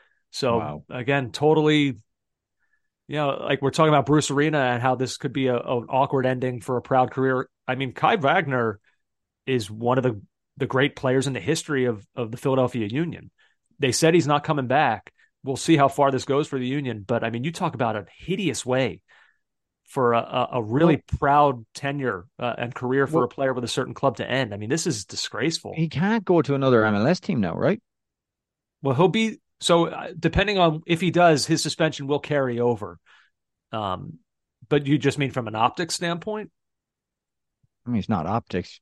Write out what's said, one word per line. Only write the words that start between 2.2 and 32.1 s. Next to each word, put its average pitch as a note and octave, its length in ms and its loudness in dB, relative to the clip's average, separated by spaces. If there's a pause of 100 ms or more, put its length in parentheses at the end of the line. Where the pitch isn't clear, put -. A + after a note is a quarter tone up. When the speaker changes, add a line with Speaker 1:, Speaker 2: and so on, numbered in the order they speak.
Speaker 1:
you C#3+ 80 -8
know, D3 140 0
like, - 340 -2
we're C3 80 2
talking D#3+ 180 4
about C#3+ 160 4
Bruce D3 240 4
Arena D3 300 0
and B2 240 0
how C3 100 4
this B2 240 -4
could C3+ 160 -8
be C3 140 0
a, B2 80 0
an A#2+ 340 -4
awkward C3+ 380 0
ending B2+ 340 -2
for B2+ 160 -4
a A#2 60 -4
proud B2+ 260 2
career. C3 400 -2 (180)
I B2+ 60 -2
mean, B2+ 200 -6
Kai G#3+ 240 2
Wagner C3+ 600 0 (680)
is A2+ 240 -2
one A#2 260 0
of B2+ 60 0
the, A2 180 -2 (360)
the C3+ 100 -4
great C3+ 280 0
players C3 300 0
in C3+ 80 -4
the A#2 60 -6
history C3+ 460 -2
of, A2 200 -4 (100)
of A2+ 160 -6
the A#2+ 60 -12
Philadelphia C3 480 0
Union. A#2+ 460 -6 (480)
They C3 140 2
said E3 200 4
he's D#3 140 4
not D3 160 2
coming C#3+ 240 -2
back. B2 440 0 (320)
We'll C3 120 -6
see E3 200 2
how C#3+ 120 6
far C#3 240 2
this B2+ 140 -2
goes C#3+ 220 0
for C#3 120 -6
the B2 80 -4
Union. B2+ 400 -4
But, A2+ 160 0
I A2+ 80 -2
mean, A#2 120 -4
you E3 80 -4
talk E3 220 -4
about A#2 220 -2
a G2+ 100 -8 (100)
hideous E3+ 500 -4
way B2+ 360 0 (840)
for A#2+ 260 0
a, A#2 60 4
a, B2+ 340 -2
a B2 100 -2
really C#3 460 2
Speaker 2:
Well, - 80 -6
Speaker 1:
proud C#3+ 560 2
tenure, B2+ 540 -6 (100)
uh, A#2+ 220 -4
and A#2+ 160 -6
career C3 320 0
for D3+ 80 -2
Speaker 2:
well, B2+ 80 4
Speaker 1:
a A#2+ 60 -2
player C3+ 240 -2
with A#2+ 100 -6
a A#2 60 -4
certain B2+ 260 -4
club C3 220 0
to G#2 120 -6
end. A#2+ 240 -2
I G2+ 40 -8
mean, G#2+ 120 -6
this E3 160 -2
is A#2 200 -4
disgraceful. - 680 -6
Speaker 2:
He D#3+ 140 -2
can't G3+ 340 0
go E3+ 200 4
to C#3+ 100 0
another C3 320 4
M G#2+ 80 2
L G#2 140 2
S F3 120 2
team C#3+ 220 -2
now, F2 140 -2
right? C#3+ 260 0 (1000)
Speaker 1:
Well, C3+ 120 2
he'll E3+ 120 4
be, A3 320 0 (220)
so, E3+ 260 4
uh, - 300 -10
depending F#3 400 0
on E3 280 2
if E3+ 160 0
he F3+ 100 0
does, E3 340 6
his D#3+ 160 0
suspension D3 460 -4
will C#3+ 120 0